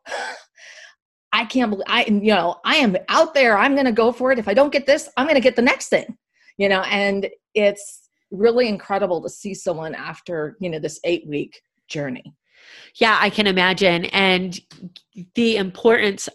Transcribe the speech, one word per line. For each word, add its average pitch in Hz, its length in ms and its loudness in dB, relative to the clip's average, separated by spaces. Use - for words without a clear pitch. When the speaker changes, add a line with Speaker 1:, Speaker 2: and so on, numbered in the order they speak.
Speaker 1:
<sighs> - 1300 -16
I 233 120 -2
can't 240 260 0
believe, 190 160 -6
I, 226 180 0
you 208 280 2
know, 175 320 0
I 254 120 2
am 208 200 2
out 320 240 2
there. 240 240 4
I'm 262 180 2
gonna 262 160 2
go 226 200 2
for 254 200 0
it. 247 80 0
If 214 80 -6
I 202 60 0
don't 277 180 4
get 277 140 -2
this, 294 320 2
I'm 262 100 0
gonna 294 120 4
get 240 160 4
the 226 60 2
next 311 280 0
thing," - 280 -2
you 202 120 2
know? 190 120 2
And 196 480 -2
it's - 560 -2
really 233 360 2
incredible 196 540 -2
to - 80 -10
see - 240 -12
someone 160 420 -6
after, 156 640 -10
you 180 100 -6
know, 156 100 -6
this 151 240 -8
eight-week 151 580 -4
journey. 139 460 -10
Speaker 2:
Yeah, 220 240 2
I 202 100 2
can 208 180 0
imagine. 185 580 2
And 185 540 0
the 226 220 2
importance 202 760 0